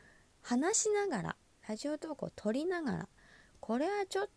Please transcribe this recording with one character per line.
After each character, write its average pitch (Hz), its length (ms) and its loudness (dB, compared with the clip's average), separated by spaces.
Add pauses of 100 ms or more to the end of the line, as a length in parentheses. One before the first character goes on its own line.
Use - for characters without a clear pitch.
(440)
ー、 - 40 -14
話 302 300 4
し - 140 4
な 415 160 4
が 254 140 0
ら、 165 140 -2 (320)
ラ 214 80 -2
ジ 285 140 -4
オ - 80 -2
ト 320 120 -8
ー 294 60 -4
ク - 100 -6
を 170 100 -2
撮 - 160 -2
り 277 140 0
な 349 180 0
が 254 80 0
ら、 175 160 -2 (520)
こ 226 200 0
れ 311 100 2
は 403 180 0
ち 381 120 -2
ょ 403 60 0
っ - 120 -8